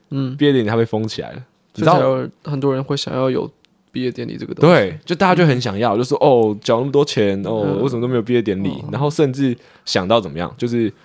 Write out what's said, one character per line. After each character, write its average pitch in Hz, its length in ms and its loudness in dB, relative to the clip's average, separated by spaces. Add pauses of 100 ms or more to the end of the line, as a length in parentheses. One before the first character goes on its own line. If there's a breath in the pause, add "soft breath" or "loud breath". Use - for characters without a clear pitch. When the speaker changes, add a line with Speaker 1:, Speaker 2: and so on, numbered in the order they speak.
(100)
Speaker 1:
嗯。 135 260 -6
Speaker 2:
毕 147 80 0
业 143 80 6
典 131 100 2
礼 104 60 -2
它 113 80 0
被 117 80 2
封 110 240 -4
起 - 140 -8
来 60 100 -14
了， 123 100 -16 (320)
你 - 60 -8
知 160 60 0
道 175 120 6
Speaker 1:
所 - 20 2
以 - 20 2
才 131 40 2
有 131 240 -2 (220)
很 135 80 -4
多 135 140 0
人 135 100 -4
会 139 100 -4
想 - 200 -6
要 131 160 0
有 127 200 -4 (400)
毕 127 120 -6
业 123 100 -2
典 117 160 -10
礼 110 80 -10
这 - 80 -12
个 - 80 -12
东 - 160 4
西。 175 80 6
Speaker 2:
对， 98 300 0
就 175 80 -4
大 185 120 2
家 180 80 4
就 165 120 4
很 127 120 4
想 117 200 -4
要， 110 180 2
就 120 80 0
说， - 160 0
哦， 117 400 4
缴 117 200 0
那 131 40 -2
么 139 80 -4
多 143 100 4
钱， 101 440 0
哦， 107 200 -2
Speaker 1:
嗯。 98 160 -2
Speaker 2:
为 135 60 0
什 127 80 -4
么 117 60 -4
都 120 40 -2
没 127 80 -2
有 120 60 2
毕 117 140 -2
业 120 80 2
典 98 200 -2
礼？ 98 60 -2
Speaker 1:
哦。 - 240 -8
Speaker 2:
然 117 80 -4
后 147 80 0
甚 143 240 0
至 131 240 -2 (300 soft breath)
想 92 200 -2
到 113 140 2
怎 92 100 -6
么 73 80 -10
样， 87 200 -6
就 120 100 -4
是 117 240 0 (120 soft breath)